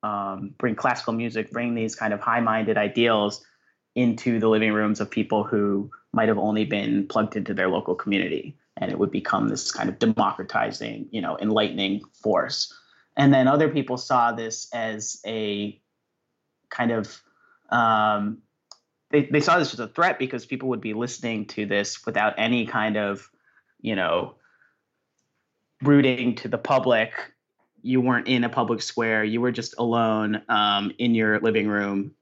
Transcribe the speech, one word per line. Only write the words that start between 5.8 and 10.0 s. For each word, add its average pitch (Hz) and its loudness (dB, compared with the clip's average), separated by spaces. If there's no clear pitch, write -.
might 110 2
have 104 2
only 107 0
been 101 -2
plugged 110 -2
into 104 -4
their 92 0
local 90 -2
community. 95 -2
And 95 -4
it - -6
would 101 0
become 101 -2
this - -4
kind - -4
of 98 -8
democratizing, 110 -2